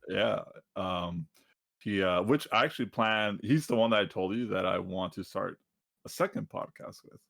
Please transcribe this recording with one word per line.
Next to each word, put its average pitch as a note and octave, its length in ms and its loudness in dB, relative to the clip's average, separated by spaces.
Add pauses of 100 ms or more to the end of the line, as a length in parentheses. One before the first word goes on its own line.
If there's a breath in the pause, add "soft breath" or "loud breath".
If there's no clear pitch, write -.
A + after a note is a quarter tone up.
Yeah. G2+ 300 2 (360)
Um, F2 520 -4 (520 soft breath)
he, G2+ 240 0
uh, F2+ 180 4
which B2+ 300 2
I A#2 120 4
actually C3+ 240 -2
plan, G#2+ 540 0
he's D3 260 2
the A#2+ 80 0
one A2+ 160 4
that G#2+ 80 6
I G2+ 60 4
told F#2 300 -2
you A#2+ 140 -2
that F#2+ 160 0
I F#2 140 2
want F#2 340 -4
to G2 100 -8
start F#2+ 360 -6 (460)
a - 40 -12
second - 400 -4
podcast - 540 -12
with. - 160 -20 (100)